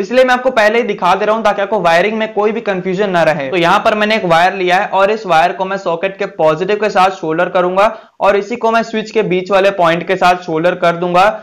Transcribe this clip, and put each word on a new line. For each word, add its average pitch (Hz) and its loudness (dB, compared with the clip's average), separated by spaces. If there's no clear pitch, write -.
इसलिए 233 2
मैं 254 2
आपको 247 -2
पहले 214 2
ही 240 0
दिखा 190 0
दे 202 -2
रहा 214 2
हूँ 226 -4
ताकि 202 0
आपको 202 -2
wiring 180 2
में 214 -4
कोई 208 0
भी 226 -6
confusion 190 -2
ना 175 2
रहे। 147 -2
तो 190 -2
यहाँ 180 2
पर 220 2
मैंने 214 0
एक 190 -4
wire 175 4
लिया 180 0
है 208 -2
और 196 2
इस 220 -4
wire 170 2
को 185 -4
मैं 190 -4
socket 190 -4
के 202 -4
positive 165 0
के 208 -2
साथ 196 2
solder 170 -2
करूंगा 185 0
और 196 2
इसी 202 -4
को 233 0
मैं 226 2
switch 220 -6
के 220 0
बीच 185 -2
वाले 196 2
point 170 0
के 185 -2
साथ 180 2
solder 165 -2
कर 170 0
दूंगा। 180 2